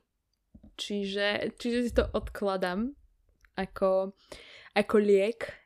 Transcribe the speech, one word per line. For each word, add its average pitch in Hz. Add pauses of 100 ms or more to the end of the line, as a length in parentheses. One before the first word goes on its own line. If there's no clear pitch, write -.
(720)
Čiže, 202
čiže 240
si 233
to -
odkladám 196 (580)
ako, 190 (560)
ako 208
liek, 208 (140)